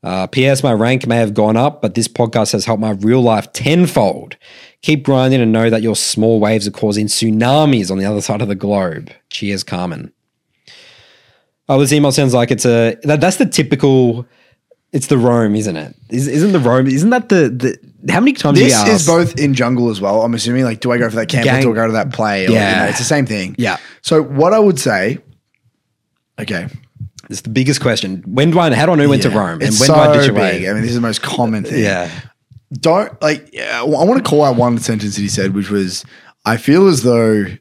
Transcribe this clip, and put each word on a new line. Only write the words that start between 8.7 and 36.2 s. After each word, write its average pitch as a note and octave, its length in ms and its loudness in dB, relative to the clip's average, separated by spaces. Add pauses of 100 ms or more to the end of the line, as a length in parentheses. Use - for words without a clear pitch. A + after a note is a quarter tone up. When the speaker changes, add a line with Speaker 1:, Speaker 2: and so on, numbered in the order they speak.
Speaker 1:
Cheers, G2+ 340 -8
Carmen. F2+ 480 -8 (1600)
Oh, C#3 120 4
this C#3 120 2
email C#3+ 200 4
sounds C3 220 2
like A#2+ 160 2
it's B2+ 160 -2
a, A#2 380 2
that, D3 180 2
that's F#3+ 160 2
the B3 80 2
typical, C3 800 0 (680)
it's C#3 140 -4
the D3 100 2
roam, A#2 400 2
isn't G#2+ 200 -4
it? D#2 200 -14 (140)
Is, B2+ 180 -4
isn't D#3 240 0
the F3+ 80 2
roam, B2+ 260 2
isn't C#3 220 0
that A#3+ 220 0
the, E3 180 4
the, B2+ 640 -6
how F3+ 80 2
many C4 140 2
times C#3+ 240 2
have B3+ 100 6
you B3+ 60 4
Speaker 2:
This G#3+ 80 2
is G#3 60 2
Speaker 1:
asked? F#3 180 2
Speaker 2:
both E3 340 2
in C#3+ 140 0
jungle A#2+ 340 0
as G2 140 -4
well. G2+ 180 0
I'm A#2 140 0
assuming, A#2+ 300 -2
like, A2 160 -4
do B2 120 -2
I A#2+ 60 0
go A#2+ 100 0
for G#2+ 80 -6
that A2+ 140 -4
camp A#2+ 140 0
Speaker 1:
Gang. C3 160 2
Speaker 2:
or - 20 2
do B2 100 2
I - 20 -2
go A2+ 120 0
to A2 80 -2
that A2 180 -2
play? G2+ 320 -2
Or, F#2 60 0
you A2+ 60 0
Speaker 1:
Yeah. F#2+ 260 0
Speaker 2:
know, G2 80 0
it's - 80 -6
the A#2+ 60 -6
same D3 200 0
thing. G2+ 340 -6
Speaker 1:
Yeah. G2+ 200 -4 (240)
Speaker 2:
So D#3 200 2
what C#3+ 300 0
I A3 60 2
would G3 200 4
say, A2+ 400 -2 (1200)
okay. F#2+ 300 -8 (640)
Speaker 1:
It's G#2 100 -12
the - 80 -12
biggest C3 320 0
question. G2 460 -4
When C3 240 0
do E3 80 2
I, E3 160 4
how D3 100 2
do F3+ 80 2
I E3 40 2
know C#3+ 120 4
when C3+ 120 4
to C3 100 0
Speaker 2:
Yeah. - 80 0
Speaker 1:
roam? F#2+ 160 -2
And - 80 -6
Speaker 2:
It's G#2+ 180 0
Speaker 1:
when C3 80 4
do D#3 60 6
I D3+ 180 6
Speaker 2:
so D3 80 4
Speaker 1:
ditch C#3 100 4
away? F#2+ 280 -2
Speaker 2:
big. F#2 100 -4
I G2 60 -2
mean, G#2+ 80 -2
this A#2 80 -2
is A#2+ 60 -4
the A#2+ 40 -2
most A2+ 220 -4
common A2 420 -4
thing. B2+ 180 -4
Speaker 1:
Yeah. F2+ 280 -2 (640)
Speaker 2:
Don't, F3 480 -2
like, D3+ 320 -4
yeah, A2+ 260 -8
I A#2+ 40 -6
wanna E3+ 360 2
call D3 240 2
out C3 120 2
one A#2+ 220 0
sentence G#2 360 -4
that G2+ 80 -6
he G2+ 60 -4
said, F#2+ 260 -4
which G2 160 -4
was, G2 340 -4 (400)